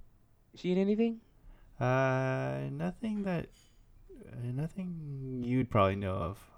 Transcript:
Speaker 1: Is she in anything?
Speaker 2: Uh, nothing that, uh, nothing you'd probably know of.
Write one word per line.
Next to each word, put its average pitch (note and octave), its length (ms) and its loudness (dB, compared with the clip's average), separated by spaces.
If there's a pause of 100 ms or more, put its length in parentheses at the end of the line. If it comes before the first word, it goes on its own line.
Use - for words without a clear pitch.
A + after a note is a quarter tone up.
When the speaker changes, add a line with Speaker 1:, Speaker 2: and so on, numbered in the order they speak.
(520)
Speaker 1:
Is - 80 -20
she F3+ 120 0
in F3+ 60 4
anything? A3 420 2 (600)
Speaker 2:
Uh, C3 880 2
nothing F#3 520 -4
that, F3+ 240 -2 (840)
uh, A#2+ 60 -14 (160)
nothing C#3+ 920 -6
you'd B2 280 2
probably G2 260 6
know G2 200 0
of. F#2 220 -4 (200)